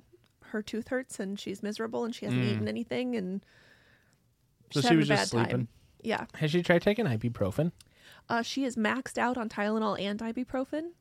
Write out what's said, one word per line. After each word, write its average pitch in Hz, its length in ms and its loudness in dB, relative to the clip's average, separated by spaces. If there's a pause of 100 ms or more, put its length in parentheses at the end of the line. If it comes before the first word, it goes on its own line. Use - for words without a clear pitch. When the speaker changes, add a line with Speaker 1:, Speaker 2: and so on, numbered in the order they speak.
(460)
Speaker 1:
her 214 180 -4
tooth 220 240 -6
hurts 254 320 -4
and 202 200 -6
she's - 220 -8
miserable 226 420 -4
and 226 120 -4
she - 100 -10
hasn't 123 160 0
Speaker 2:
Mm. - 120 2
Speaker 1:
eaten 107 140 -2
anything, 247 480 -2
and 190 300 -4 (1300)
Speaker 2:
So 147 80 2
Speaker 1:
she's - 20 4
Speaker 2:
she 240 60 4
Speaker 1:
having 170 100 8
Speaker 2:
was 143 140 6
Speaker 1:
a - 40 6
Speaker 2:
just 98 160 2
Speaker 1:
bad 120 60 2
time. 117 120 4
Speaker 2:
sleeping? 123 180 0 (340)
Speaker 1:
Yeah. - 240 -2 (100)
Speaker 3:
Has 156 140 0
she 175 140 2
tried 175 180 4
taking 208 240 2
ibuprofen? 117 680 0 (560)
Speaker 1:
Uh, 233 140 0
she 269 220 -2
is 240 120 -2
maxed 226 440 0
out 254 180 2
on 226 100 -2
Tylenol 214 540 0
and 202 180 -2
ibuprofen 262 800 -4